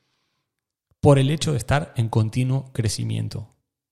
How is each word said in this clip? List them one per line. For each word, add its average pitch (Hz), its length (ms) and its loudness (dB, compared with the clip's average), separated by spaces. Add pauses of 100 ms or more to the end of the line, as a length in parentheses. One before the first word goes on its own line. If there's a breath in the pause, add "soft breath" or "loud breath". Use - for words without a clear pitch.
(1000)
por 143 200 6
el 135 100 2
hecho 156 220 -2
de 139 80 -2
estar - 360 -2
en 113 140 0
continuo 127 640 0
crecimiento 110 800 -6 (360)